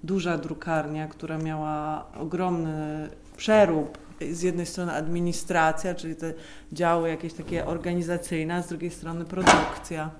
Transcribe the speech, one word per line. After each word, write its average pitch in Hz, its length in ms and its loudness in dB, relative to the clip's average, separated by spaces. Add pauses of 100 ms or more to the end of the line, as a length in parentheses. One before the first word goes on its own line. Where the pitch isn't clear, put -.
duża 175 340 2
drukarnia, 156 680 -2
która 160 300 -6
miała 151 680 -2 (140)
ogromny 156 920 -2 (280)
przerób. 175 640 6 (320)
Z 170 120 -4
jednej 175 240 0
strony 175 260 -4
administracja, 170 1000 2
czyli 165 220 -6
te 160 180 -6 (380)
działy 165 360 4
jakieś 160 240 -2
takie - 340 -4
organizacyjne, 170 880 0
a 180 80 0
z 170 60 -6
drugiej 175 220 -4
strony 165 340 -8
produkcja. 170 960 2